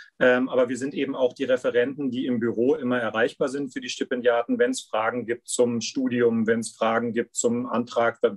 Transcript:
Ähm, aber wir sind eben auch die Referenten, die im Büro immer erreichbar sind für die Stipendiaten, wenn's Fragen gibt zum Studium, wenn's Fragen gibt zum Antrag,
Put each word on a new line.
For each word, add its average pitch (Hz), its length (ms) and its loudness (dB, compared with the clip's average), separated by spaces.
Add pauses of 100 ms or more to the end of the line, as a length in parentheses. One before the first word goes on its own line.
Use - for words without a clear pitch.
(200)
Ähm, 127 280 4
aber 123 220 2
wir 127 80 -4
sind 135 160 -6
eben 135 220 -4
auch 127 180 0
die 135 120 -4
Referenten, 127 640 0
die 131 160 -4
im 123 120 0
Büro 117 360 2
immer 123 240 -2
erreichbar 117 480 0
sind 135 260 -6
für 135 80 -8
die 123 80 -12
Stipendiaten, 120 720 0
wenn's 123 220 -2
Fragen 113 440 -4
gibt 117 220 -6
zum 120 340 0
Studium, 120 640 0
wenn's 113 220 0
Fragen 113 460 -2
gibt 117 200 -2
zum 120 320 0
Antrag, 117 540 -2 (180)